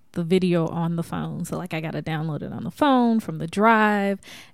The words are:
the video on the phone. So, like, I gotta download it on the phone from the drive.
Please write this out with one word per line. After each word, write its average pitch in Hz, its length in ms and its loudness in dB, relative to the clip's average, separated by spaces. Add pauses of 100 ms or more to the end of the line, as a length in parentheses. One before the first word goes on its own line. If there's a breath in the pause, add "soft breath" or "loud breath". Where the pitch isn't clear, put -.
(120)
the 175 120 -4
video 175 440 2
on 170 280 -2
the 170 60 -2
phone. 160 420 -6
So, 156 140 -6
like, 170 160 -8
I 160 80 -4
gotta 156 180 -6
download 156 420 -4
it - 100 -8
on - 120 -10
the 175 60 -6
phone 240 500 4
from 160 160 -8
the 156 100 -6
drive. 208 720 2 (360 loud breath)